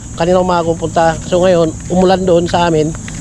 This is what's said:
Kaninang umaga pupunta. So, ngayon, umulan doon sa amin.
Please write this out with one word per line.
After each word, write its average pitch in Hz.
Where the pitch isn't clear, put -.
Kaninang 180
umaga 175
pupunta. 165
So, 180
ngayon, 170
umulan 185
doon 175
sa 175
amin. 156